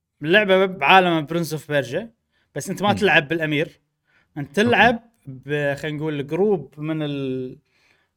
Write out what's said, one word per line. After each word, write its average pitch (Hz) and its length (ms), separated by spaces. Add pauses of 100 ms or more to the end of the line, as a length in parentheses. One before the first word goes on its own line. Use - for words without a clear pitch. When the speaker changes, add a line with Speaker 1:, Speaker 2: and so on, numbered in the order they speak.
(220)
Speaker 1:
اللعبة 190 440
بعالم 175 640
Prince 165 200
of 156 120
Persia، 143 460 (500)
بس 151 140
أنت 165 120
ما 202 80
Speaker 2:
مم. 196 60
Speaker 1:
تلعب 160 320
بالأمير، 156 520 (580)
أنت 143 220
Speaker 2:
أوكي. 240 100
Speaker 1:
تلعب 233 420 (160)
ب-، 139 460
خلينا 151 240
نقول 147 300
جروب 170 500
من 156 200 (1200)